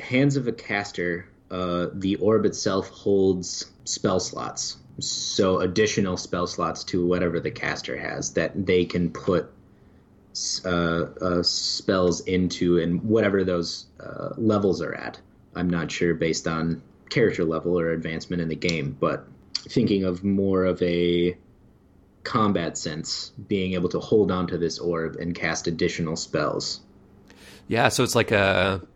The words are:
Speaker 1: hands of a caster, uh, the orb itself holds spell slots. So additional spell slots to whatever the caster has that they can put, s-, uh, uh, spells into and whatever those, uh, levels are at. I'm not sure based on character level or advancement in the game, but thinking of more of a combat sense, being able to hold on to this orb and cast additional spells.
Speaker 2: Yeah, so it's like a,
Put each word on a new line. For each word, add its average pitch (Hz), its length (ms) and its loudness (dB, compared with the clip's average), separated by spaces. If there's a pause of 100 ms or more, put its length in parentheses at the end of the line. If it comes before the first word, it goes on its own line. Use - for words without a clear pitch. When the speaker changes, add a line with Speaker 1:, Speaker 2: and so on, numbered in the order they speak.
Speaker 1:
hands 139 360 2
of 120 120 -2
a 113 40 -2
caster, 87 760 -4 (220)
uh, 87 420 -2
the 95 240 -2
orb 104 300 4
itself 95 420 0
holds 95 840 0 (140)
spell 95 340 0
slots. - 600 -6 (200)
So - 600 0
additional 92 560 2
spell 90 300 -4
slots 82 380 -4
to 87 220 0
whatever 87 320 2
the 73 120 -2
caster - 480 -6
has 73 340 -6
that 90 340 0
they 90 200 4
can 85 240 0
put, - 400 0 (840)
s-, - 320 -6
uh, 85 460 0 (100)
uh, 90 220 2
spells 90 800 0
into 90 560 2
and 85 240 0
whatever 104 420 4
those, 87 420 -2 (140)
uh, - 380 -10
levels 101 420 2
are 55 140 -4
at. - 260 -10 (340)
I'm 87 140 -2
not 85 220 0
sure 85 240 2
based 80 340 -2
on 82 340 -2 (280)
character 98 340 2
level 82 340 0
or 82 120 0
advancement 82 500 -4
in 82 80 -2
the 78 80 -4
game, 73 420 -2
but 80 280 -2 (280)
thinking 101 500 0
of 90 200 -2
more 98 400 2
of 90 180 0
a 87 540 2 (880)
combat 92 540 0
sense, - 540 -8 (160)
being 92 260 0
able 90 160 0
to 87 100 -2
hold 104 300 4
on 92 160 0
to 85 100 -4
this 82 220 -2
orb 82 380 -4
and 85 180 -6
cast 82 320 -4
additional 82 500 -2
spells. - 640 -4 (840)
Speaker 2:
Yeah, 120 220 2
so - 140 2
it's 117 120 0
like 113 160 4
a, 98 500 4 (160)